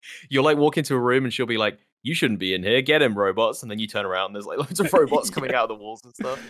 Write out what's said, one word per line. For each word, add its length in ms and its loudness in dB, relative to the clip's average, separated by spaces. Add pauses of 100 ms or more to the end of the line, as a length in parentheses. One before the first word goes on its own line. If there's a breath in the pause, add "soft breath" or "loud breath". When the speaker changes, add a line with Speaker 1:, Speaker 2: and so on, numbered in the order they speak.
(280 loud breath)
Speaker 1:
You'll, 160 2
like, 140 4
walk 180 2
into 180 0
a 60 2
room 240 2
and 80 -4
she'll 140 -2
be 100 -2
like, 220 0 (240)
"You 120 -6
shouldn't 260 0
be 120 0
in 100 -2
here, 200 4
get 180 4
him, 160 2
robots," 460 0
and 80 -12
then 80 -8
you 80 -4
turn 180 -4
around 220 -2
and 80 -10
there's, 120 -10
like, 120 -6
loads 220 -4
of 120 -2
robots 380 2
Speaker 2:
<laughs> 40 -10
Speaker 1:
coming 160 -6
Speaker 2:
Yeah. 100 0
Speaker 1:
out 100 0
of 80 -10
the 40 -20
walls 220 -14
and 100 -20
stuff. 240 -6 (120)